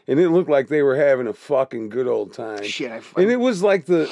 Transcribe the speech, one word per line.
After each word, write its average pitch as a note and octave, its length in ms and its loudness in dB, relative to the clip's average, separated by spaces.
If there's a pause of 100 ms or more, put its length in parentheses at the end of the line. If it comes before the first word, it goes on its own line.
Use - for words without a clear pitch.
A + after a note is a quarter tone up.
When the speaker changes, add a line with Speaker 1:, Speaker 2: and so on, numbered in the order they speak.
Speaker 1:
and C3+ 120 2
it F3+ 100 4
looked E3+ 200 2
like C#3 180 2
they D3 160 0
were C3+ 140 2
having C3+ 280 2
a G#2+ 80 -6
fucking C3 560 -4
good B2 180 -4
old G#2+ 260 -4
time. G#2+ 300 -10
Speaker 2:
Shit, A2+ 280 -8
I A2+ 60 -12
f-, - 200 -18
Speaker 1:
And G3 140 4
it B3 80 0
was A#3 240 0
like G3 240 2
the E3 240 2